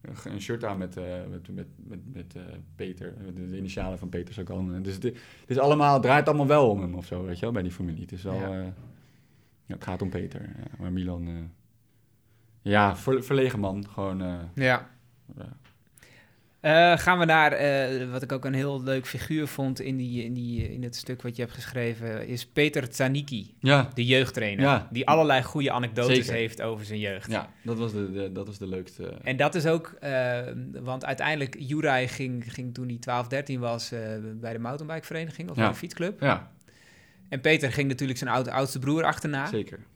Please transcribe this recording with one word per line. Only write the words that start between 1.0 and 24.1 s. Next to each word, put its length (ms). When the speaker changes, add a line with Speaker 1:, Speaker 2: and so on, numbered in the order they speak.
Speaker 1:
met, 240
met, 120
met, 220
met, 240
eh, 60
Peter. 380
De, 160
de 60
initialen 420
van 100
Peter 260
Sagan. 480
Dus 120
het, 80
het 120
is 120
allemaal, 340
het 100
draait 260
allemaal 180
wel 240
om 100
hem 140
of 120
zo, 180
weet 140
je 60
wel, 100
bij 80
die 100
familie. 300
Het 100
is 100
wel, 120
Speaker 2:
Ja. 140
Speaker 1:
eh, 60
ja, 80
het 100
gaat 180
om 80
Peter. 320
Ja, 220
maar 140
Milan, 340
eh, 80
ja, 340
ver-, 280
verlegen 360
man. 280
Gewoon, 340
eh, 120
Speaker 2:
Ja. 340
Speaker 1:
ja. 120
Speaker 2:
Eh, 380
gaan 200
we 60
naar, 280
eh, 580
wat 120
ik 100
ook 120
een 100
heel 280
leuk 240
figuur 400
vond 340
in 160
die, 280
in 100
die, 380
in 100
het 140
stuk 260
wat 140
je 60
hebt 120
geschreven, 720
is 200
Peter 440
Zanicki, 680
Speaker 1:
Ja. 360
Speaker 2:
de 120
jeugdtrainer, 580